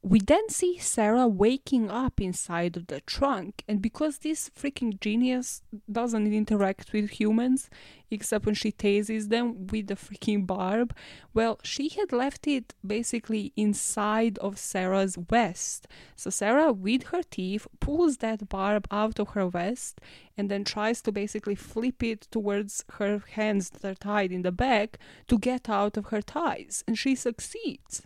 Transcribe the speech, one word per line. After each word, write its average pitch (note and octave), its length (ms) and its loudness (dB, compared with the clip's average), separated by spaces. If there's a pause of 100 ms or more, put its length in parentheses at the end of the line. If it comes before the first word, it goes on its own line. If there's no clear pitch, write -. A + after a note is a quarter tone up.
We G#3 160 6
then F4 300 6
see F4+ 300 0
Sarah A#3 500 4
waking A3 600 2
up B3 320 0
inside F3 560 -2
of E3+ 80 -10
the C#3 160 -8
trunk, A3+ 680 -2
and G3+ 140 0
because D4 340 -2
this - 320 -4 (100)
freaking A#3+ 400 -4
genius B3 640 0 (320)
doesn't A3+ 400 0
interact G#3 640 2
with G#3 160 0
humans, A#3 580 2 (420)
except G#3+ 360 -2
when G#3+ 80 2
she G#3 180 -2
tases G#3 560 0
them A3+ 380 0
with G3+ 220 -4
the G3 80 -4
freaking G3+ 500 -2
barb, G3 500 0 (380)
well, A3 280 2
she - 280 -4
had G4+ 220 -2
left B3+ 340 -2
it C4+ 260 -2 (120)
basically A3 720 -4
inside G#3+ 840 2
of G3 200 -4
Sarah's F#3+ 580 0
vest. F#3 720 -2 (300)
So - 140 -8
Sarah, B3+ 420 4
with G#3+ 360 0
her F4 140 -2
teeth, F#3+ 440 -4 (120)
pulls D4+ 400 2
that A3 300 -4
barb G3 420 0
out G#3+ 280 0
of G#3 160 0
her F#3+ 140 0
vest F3+ 520 -4 (340)
and G3+ 160 -2
then G3+ 140 -2
tries A3 380 -2
to A3 100 0
basically G#3 440 -4
flip - 460 -4
it A3+ 280 -2
towards G3+ 640 -2
her G#3 300 0 (100)
hands G#3+ 360 0
that - 160 -16
are F#3+ 100 -4
tied G3+ 380 0
in F3+ 80 -4
the F3+ 100 0
back A3+ 480 0 (300)
to B3 80 6
get B3 320 0
out G#3 300 0
of G3+ 80 -6
her G#3+ 160 -2
ties, - 640 -4
and A3 120 0
she C4+ 160 2
succeeds. - 920 -6